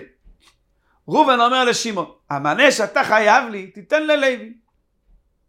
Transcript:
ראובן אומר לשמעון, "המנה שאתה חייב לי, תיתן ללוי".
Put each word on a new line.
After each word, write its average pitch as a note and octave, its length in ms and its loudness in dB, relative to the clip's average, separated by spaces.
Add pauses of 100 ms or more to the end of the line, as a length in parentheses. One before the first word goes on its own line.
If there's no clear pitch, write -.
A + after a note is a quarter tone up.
(1080)
ראובן B3+ 320 2
אומר B3+ 240 2
לשמעון, A3 460 -4 (200)
"המנה D3+ 400 2
שאתה B3+ 340 -2
חייב A3 440 2
לי, G3+ 180 -12
תיתן D4 400 -6
ללוי". C4 460 -2 (960)